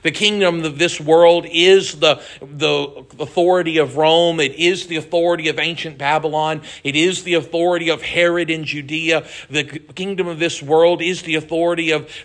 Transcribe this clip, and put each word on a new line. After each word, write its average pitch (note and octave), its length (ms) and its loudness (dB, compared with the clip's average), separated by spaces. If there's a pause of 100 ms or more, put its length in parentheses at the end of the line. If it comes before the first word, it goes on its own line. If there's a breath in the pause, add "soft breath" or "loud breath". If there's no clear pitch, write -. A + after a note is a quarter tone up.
The - 80 0
kingdom F#3+ 540 0
of D3+ 140 -6
this E3+ 220 -2
world E3 480 6
is E3+ 520 4
the, D#3 200 4 (200 loud breath)
the C#3+ 640 -4 (160)
authority E3+ 580 2
of C3+ 180 0
Rome. D#3+ 440 4
It C3+ 160 -2
is F3 320 0
the E3 80 -6
authority E3+ 520 0
of D3 100 -4
ancient D#3 400 -6
Babylon. D#3 640 -2 (200 loud breath)
It C#3+ 140 -4
is F3+ 260 0
the F3 120 -2
authority E3+ 560 0
of D3+ 120 -4
Herod E3+ 480 0
in D#3+ 140 -6
Judea. D3 600 -4 (240 loud breath)
The D3 160 -4
k-, C3+ 140 -14 (160)
kingdom F#3 320 -4
of E3 140 -8
this D#3+ 220 -2
world D#3+ 380 4
is F3 220 -4
the D#3+ 140 -4
authority E3 560 -2
of - 180 -4 (140 loud breath)